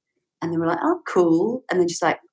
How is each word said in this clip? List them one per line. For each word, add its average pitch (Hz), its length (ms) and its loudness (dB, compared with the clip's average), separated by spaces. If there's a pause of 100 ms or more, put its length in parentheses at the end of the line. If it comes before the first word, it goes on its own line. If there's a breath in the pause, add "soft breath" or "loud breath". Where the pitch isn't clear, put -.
(420)
And 170 100 -4
then 165 80 -2
we're 165 80 0
like, 165 140 -2
"Oh, 339 260 -2
cool." 180 640 2
And 185 100 0
then 175 80 4
she's 175 140 -4
like 160 180 0 (120)